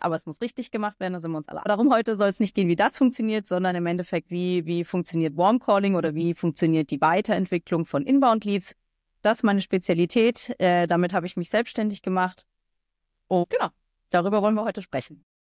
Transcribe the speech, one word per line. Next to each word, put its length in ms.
aber 140
es 100
muss 140
richtig 320
gemacht 260
werden, 140
da 80
sind 100
wir 60
uns 100
alle. 180
Darum 280
heute 240
soll's 240
nicht 160
gehen, 100
wie 80
das 240
funktioniert, 480
sondern 300
im 100
Endeffekt, 460
wie, 340
wie 160
funktioniert 540
Warm 240
Calling 340
oder 220
wie 180
funktioniert 560
die 100
Weiterentwicklung 840
von 200
Inbound 400
Leads. 300
Das 160
ist 60
meine 160
Spezialität, 1000
äh, 300
damit 260
habe 120
ich 100
mich 120
selbstständig 540
gemacht. 420
Oh, 200
genau, 200
darüber 320
wollen 140
wir 80
heute 180
sprechen. 420